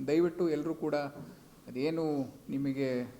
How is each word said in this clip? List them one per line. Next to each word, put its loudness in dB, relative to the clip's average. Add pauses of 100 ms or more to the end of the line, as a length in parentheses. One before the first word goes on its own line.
ದಯವಿಟ್ಟು 4
ಎಲ್ಲರೂ 0
ಕೂಡ 0 (720)
ಅದೇನು -2 (440)
ನಿಮಗೆ 0 (160)